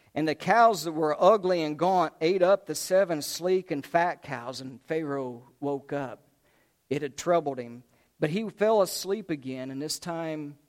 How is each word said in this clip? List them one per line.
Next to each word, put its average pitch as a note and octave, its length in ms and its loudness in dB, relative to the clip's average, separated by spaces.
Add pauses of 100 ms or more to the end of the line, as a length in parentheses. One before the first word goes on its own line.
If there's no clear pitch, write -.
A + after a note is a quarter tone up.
(140)
And D#3 140 0
the D3 80 0
cows G#3 480 4
that E3 80 -6
were D3+ 260 0
ugly F#3 440 4
and D3+ 180 -4
gaunt F3 400 2
ate F3 220 2
up F#3+ 240 4
the D3+ 100 -8
seven F#3 460 2
sleek F3+ 500 -2
and C#3 140 -4
fat E3+ 360 0
cows, B2 380 -10
and C3 220 -14
Pharaoh C#3 640 -4 (180)
woke C#3+ 320 -6
up. C3 340 -8 (640)
It D3 120 -2
had C#3 140 -8
troubled D#3 420 0
him. A#2+ 260 -12 (360)
But D#3 120 0
he G#3+ 180 -4
fell G#3+ 320 4
asleep G3 480 -4
again, C3 400 -8
and C3+ 100 -8
this D3+ 200 -6
time D#3 580 -8 (120)